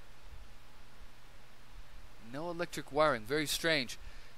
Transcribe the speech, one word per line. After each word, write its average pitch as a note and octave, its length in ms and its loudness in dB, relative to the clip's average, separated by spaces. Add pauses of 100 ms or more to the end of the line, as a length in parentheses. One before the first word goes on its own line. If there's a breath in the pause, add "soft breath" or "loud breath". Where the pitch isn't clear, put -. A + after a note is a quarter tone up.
(2250)
No D#3+ 180 -2
electric E3+ 400 -2
wiring, C#3 300 8
very C#3+ 240 2
strange. C#3+ 520 4 (400 loud breath)